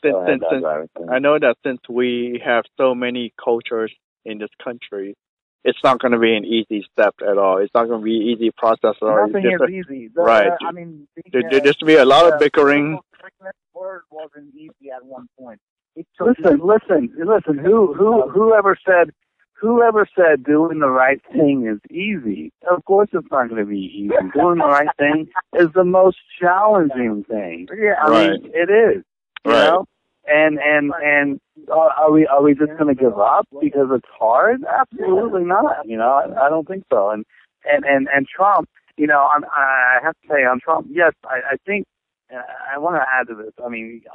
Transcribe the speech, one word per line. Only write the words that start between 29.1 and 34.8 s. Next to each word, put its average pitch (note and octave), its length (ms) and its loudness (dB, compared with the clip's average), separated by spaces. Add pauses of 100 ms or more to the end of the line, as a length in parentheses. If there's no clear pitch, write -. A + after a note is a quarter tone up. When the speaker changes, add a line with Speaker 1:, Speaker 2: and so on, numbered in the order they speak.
Speaker 2:
You A2 60 2
Speaker 1:
Right. D#3 160 4
Speaker 2:
know? F3+ 180 2 (420)
And, D3+ 320 2
and, D3 300 0
Speaker 3:
Right. D3+ 140 -8
Speaker 2:
and C#3+ 360 0 (320)
are, D#3 200 2
are D#3 200 2
we, D#3 140 6
are C#3 160 2
we D3 140 4
just D3+ 160 -2
Speaker 3:
Yeah. D#3+ 60 -16
Speaker 2:
gonna D3 180 0
give B2 220 0
up C3 300 0 (140)
because C#3 300 0
it's B2 180 -4
hard? E3+ 560 0
Absolutely A3 760 -2